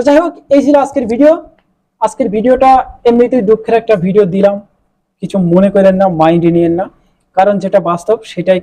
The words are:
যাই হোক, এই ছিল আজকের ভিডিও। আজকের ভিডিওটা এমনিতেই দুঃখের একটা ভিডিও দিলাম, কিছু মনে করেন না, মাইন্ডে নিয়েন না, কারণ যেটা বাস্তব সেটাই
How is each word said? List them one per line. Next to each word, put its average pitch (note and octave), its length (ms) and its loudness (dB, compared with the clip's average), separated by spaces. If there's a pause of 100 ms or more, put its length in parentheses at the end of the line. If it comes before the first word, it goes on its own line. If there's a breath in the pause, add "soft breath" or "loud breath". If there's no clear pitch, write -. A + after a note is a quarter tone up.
যাই C#4+ 160 4
হোক, F4 100 -6 (220)
এই C#4+ 100 4
ছিল C#4+ 100 2 (100)
আজকের C#4 280 -6
ভিডিও। D4 200 4 (680)
আজকের A3+ 340 -4
ভিডিওটা B3+ 360 2 (380)
এমনিতেই A#3+ 400 0
দুঃখের A3 320 -2
একটা A3+ 140 -2 (100)
ভিডিও G3 200 2 (100)
দিলাম, G3+ 220 0 (640)
কিছু F#3 160 -8 (160)
মনে F#3+ 220 4
করেন G3 260 2
না, G3 60 2 (140)
মাইন্ডে E3 360 2
নিয়েন E3+ 240 0
না, G3+ 60 -8 (500)
কারণ G3 260 2
যেটা F#3+ 180 0
বাস্তব F3 360 -4 (160)
সেটাই F#3 300 -2